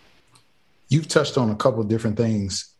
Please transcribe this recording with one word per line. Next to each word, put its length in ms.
You've 180
touched 300
on 140
a 40
couple 260
of 60
different 300
things 640